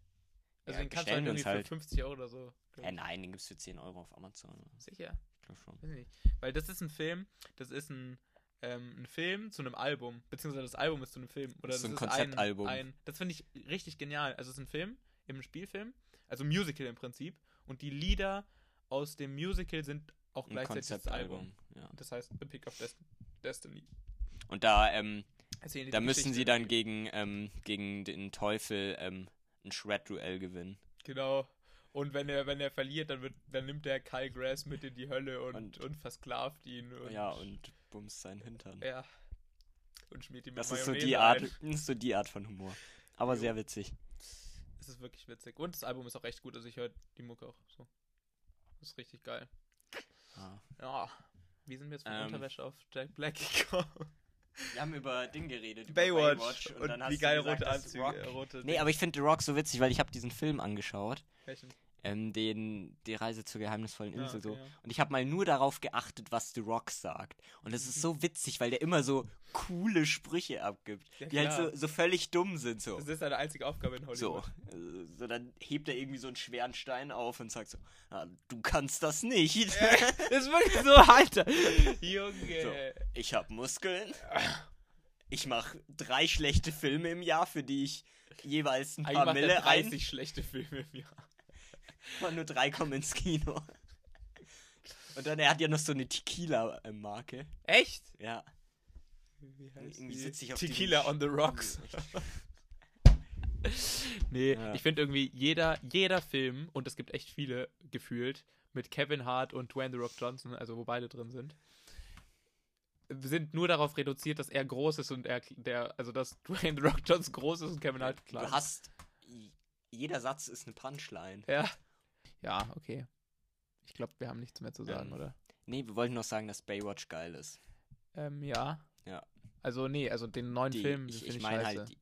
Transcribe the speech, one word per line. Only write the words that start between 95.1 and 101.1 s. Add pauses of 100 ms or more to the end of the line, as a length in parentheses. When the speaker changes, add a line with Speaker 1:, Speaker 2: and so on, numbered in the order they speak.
Speaker 2:
Und
dann,
er
hat
ja
noch
so
eine
Tequila-Marke. (180)
Speaker 1:
Echt? (160)
Speaker 2:
Ja. (1000)
Speaker 1:
Wie
heißt
Speaker 2:
Irgendwie
Speaker 1:
die?
Speaker 2:
sitze
ich
auf
Speaker 1:
Tequila
Speaker 2:
diesem